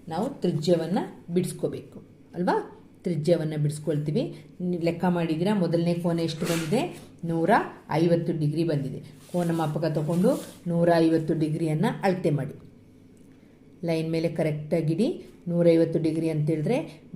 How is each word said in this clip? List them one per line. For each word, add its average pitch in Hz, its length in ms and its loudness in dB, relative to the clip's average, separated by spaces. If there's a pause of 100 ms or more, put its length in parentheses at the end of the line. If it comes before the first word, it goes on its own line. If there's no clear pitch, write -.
ನಾವು 180 200 -2
ತ್ರಿಜ್ಯವನ್ನ 170 680 0 (320)
ಬಿಡಿಸ್ಕೋಬೇಕು - 720 -4 (320)
ಅಲ್ವಾ? 220 360 -2 (320)
ತ್ರಿಜ್ಯವನ್ನ 156 540 0
ಬಿಡಿಸ್ಕೊಳ್ತೀವಿ. 151 800 -2 (240)
ನೀವು 180 220 -2
ಲೆಕ್ಕ 165 220 0
ಮಾಡಿದ್ದೀರಾ, 175 500 0
ಮೊದಲನೇ 170 400 2
ಕೋನ 170 260 0
ಎಷ್ಟು 165 260 -4
ಬಂದಿದೆ? 170 540 -2 (240)
ನೂರ 165 260 0 (400)
ಐವತ್ತು 165 420 2
ಡಿಗ್ರಿ 151 320 0
ಬಂದಿದೆ. 135 340 -4 (340)
ಕೋನ 175 180 0
ಮಾಪಕ 160 340 -2
ತಗೊಂಡು 160 460 2 (360)
ನೂರ 170 300 2
ಐವತ್ತು 160 380 4
ಡಿಗ್ರಿಯನ್ನ 156 520 0 (160)
ಅಳತೆ 185 280 0
ಮಾಡಿ. 135 240 -2 (1300)
ಲೈನ್ 160 240 0
ಮೇಲೆ 165 180 0
ಕರೆಕ್ಟಾಗಿ 156 640 0
ಇಡಿ. 233 320 0 (240)
ನೂರೈವತ್ತು 165 500 6
ಡಿಗ್ರಿ 160 320 0
ಅಂತ 151 200 0
ಹೇಳಿದ್ರೆ 196 520 -2 (140)